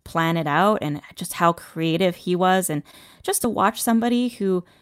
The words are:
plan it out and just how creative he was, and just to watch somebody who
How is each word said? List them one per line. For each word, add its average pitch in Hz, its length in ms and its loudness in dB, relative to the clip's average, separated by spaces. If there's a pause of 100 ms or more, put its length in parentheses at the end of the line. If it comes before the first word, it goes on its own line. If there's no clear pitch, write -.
plan 165 320 0
it 165 100 -2
out 180 360 2
and 147 180 -6 (140)
just - 200 -12
how 170 200 4
creative 170 640 -2
he 180 200 -2
was, 185 320 2
and 151 140 -4 (400)
just - 200 -4
to 247 60 0
watch 214 320 0
somebody 240 480 2
who 190 360 -2 (180)